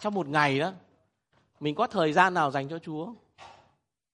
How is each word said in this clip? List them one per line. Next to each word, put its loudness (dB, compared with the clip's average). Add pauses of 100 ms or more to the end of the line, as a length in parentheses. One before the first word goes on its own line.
trong -4
một -2
ngày 2
đó, -2 (880)
mình -4
có 0
thời 0
gian 4
nào 2
dành -4
cho -10
Chúa? -10 (1000)